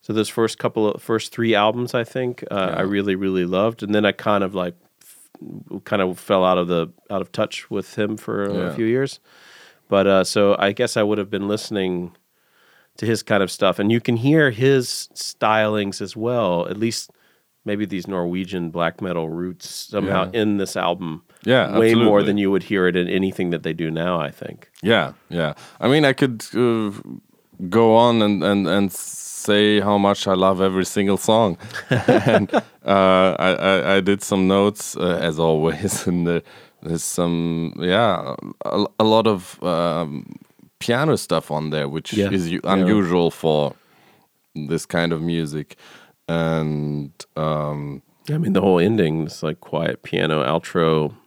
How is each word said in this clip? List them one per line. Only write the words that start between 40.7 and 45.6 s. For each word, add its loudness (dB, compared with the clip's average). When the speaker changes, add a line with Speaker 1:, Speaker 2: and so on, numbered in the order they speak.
Speaker 2:
piano 2
stuff -2
on -4
there, -2
which -8
Speaker 1:
Yeah. 0
Speaker 2:
is 0
u-, -4
Speaker 1:
Yeah. 0
Speaker 2:
unusual 2
for 0
this -4
kind 0
of -4
music. -4